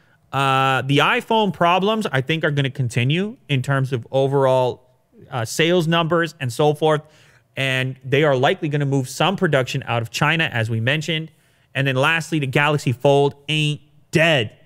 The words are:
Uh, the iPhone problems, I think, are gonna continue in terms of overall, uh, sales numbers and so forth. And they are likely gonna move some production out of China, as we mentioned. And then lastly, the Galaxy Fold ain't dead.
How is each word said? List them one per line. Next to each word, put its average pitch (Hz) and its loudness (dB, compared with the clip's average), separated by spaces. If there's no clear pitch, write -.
Uh, 135 2
the 139 0
iPhone 220 2
problems, 190 0
I 135 -2
think, 160 -4
are 160 0
gonna 139 -2
continue 139 -2
in 131 0
terms 135 -2
of 117 -6
overall, 131 0
uh, 120 -6
sales 165 2
numbers 165 0
and 123 -6
so 151 2
forth. 156 0
And 131 -2
they 135 2
are 143 4
likely 156 0
gonna 143 -2
move 135 0
some 165 0
production 139 0
out 117 -2
of 113 -8
China, 160 0
as 113 -2
we 113 -2
mentioned. 156 -2
And 139 -2
then 131 0
lastly, 156 0
the 170 -2
Galaxy 147 0
Fold 139 2
ain't 151 -2
dead. 156 2